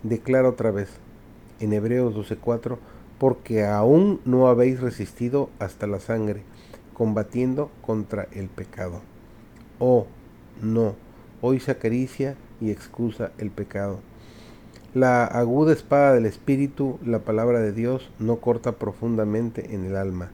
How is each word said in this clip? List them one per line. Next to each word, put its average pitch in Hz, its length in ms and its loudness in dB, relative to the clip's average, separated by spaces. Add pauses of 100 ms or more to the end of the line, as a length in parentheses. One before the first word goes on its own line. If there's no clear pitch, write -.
Declara 127 460 2
otra 113 220 -2
vez, 98 180 -6 (720)
en 107 100 -2
Hebreos 117 420 0
doce 104 220 -6
cuatro, 117 440 -4 (380)
"Porque 120 480 0
aún 139 600 4
no 127 240 6
habéis 123 320 4
resistido 120 760 -4
hasta 104 300 -6
la 101 140 -4
sangre, 104 420 -4 (500)
combatiendo 120 800 -2 (100)
contra 107 520 -6
el 98 160 -10
pecado". 92 500 -10 (800)
Oh, 123 260 4 (560)
no, 110 340 0 (460)
hoy 127 200 0
se 139 100 -4
acaricia 127 640 -2 (240)
y 110 120 -2
excusa 110 680 -6
el 107 140 -8
pecado. 101 500 -8 (920)
La 127 300 4
aguda 120 480 2
espada 143 420 4
del 117 120 4
Espíritu, 139 800 -2
la 113 140 0
palabra 113 420 0
de 107 100 0
Dios, 120 480 -4
no 113 220 -2
corta 117 320 0
profundamente 110 1000 -4
en 95 120 -6
el 95 100 -6
alma. 92 380 -4